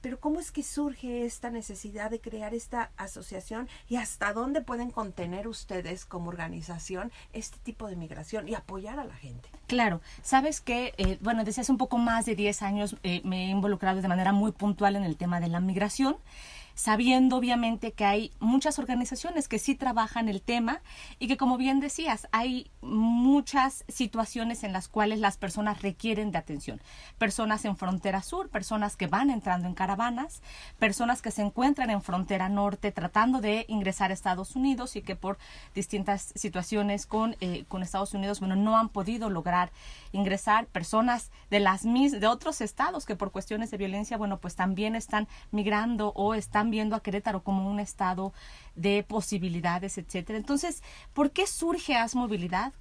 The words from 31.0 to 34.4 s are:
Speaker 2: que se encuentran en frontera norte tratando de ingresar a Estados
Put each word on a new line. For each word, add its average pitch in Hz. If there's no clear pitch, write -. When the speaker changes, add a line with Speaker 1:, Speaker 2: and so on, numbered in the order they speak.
Speaker 2:
que 220
se 214
encuentran 247
en 202
frontera 185
norte 202
tratando 226
de 214
ingresar 190
a 190
Estados 185